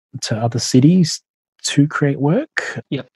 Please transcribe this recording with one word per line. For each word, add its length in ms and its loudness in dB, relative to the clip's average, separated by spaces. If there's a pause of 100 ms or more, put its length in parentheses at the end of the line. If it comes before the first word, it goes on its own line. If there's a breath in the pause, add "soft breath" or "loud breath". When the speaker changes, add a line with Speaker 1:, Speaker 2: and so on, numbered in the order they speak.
(220)
Speaker 1:
to 140 -6
other 220 -2
cities 600 4 (440)
to 220 2
create 340 -2
work. 680 -2
Speaker 2:
Yep. 280 -8